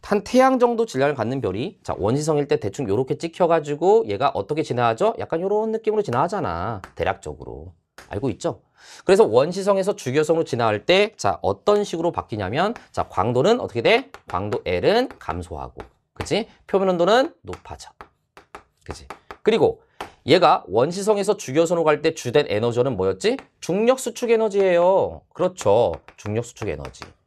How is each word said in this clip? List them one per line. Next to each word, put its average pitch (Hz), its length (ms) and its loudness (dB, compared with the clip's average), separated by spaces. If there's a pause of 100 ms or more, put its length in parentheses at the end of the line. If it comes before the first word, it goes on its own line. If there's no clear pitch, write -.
한 208 220 -2
태양 262 340 4
정도 233 300 2
질량을 139 260 0
갖는 127 280 -2
별이 113 420 -4
자, - 120 -6
원시성일 143 520 0
때 147 120 2
대충 107 300 -6
요렇게 135 300 -2
찍혀가지고 165 880 2
얘가 104 260 0
어떻게 147 300 -4
지나가죠? 123 560 0
약간 165 220 -4
요런 208 320 -2
느낌으로 220 280 -2
지나가잖아. 117 800 -2 (140)
대략적으로. 78 800 -8 (340)
알고 110 220 -4
있죠? - 300 -8 (440)
그래서 196 180 6
원시성에서 185 720 2
주기성으로 156 480 0
지나갈 113 440 -2
때 202 300 2
자, 95 260 -2
어떤 208 400 0
식으로 170 280 -4
바뀌냐면 117 600 -4 (180)
자, 90 180 -4
광도는 123 500 2
어떻게 104 240 -6
돼? 233 260 2 (180)
광도 98 380 -4
L은 151 440 2 (100)
감소하고. 73 640 -10 (320)
그치? 208 320 -4 (180)
표면 190 240 0
온도는 202 540 2
높아져. - 480 -16 (920)
그치? - 220 -14 (380)
그리고 185 400 2 (420)
얘가 170 420 4
원시성에서 190 680 0
주기성으로 165 460 0
갈 151 180 2
때 160 140 0
주된 143 340 0
에너지는 117 480 0
뭐였지? 95 400 0 (220)
중력 226 400 0
수축 233 320 -4
에너지예요. 185 880 2 (100)
그렇죠. 113 600 2 (240)
중력 107 260 -6
수축 - 260 -10
에너지. 73 340 -10 (240)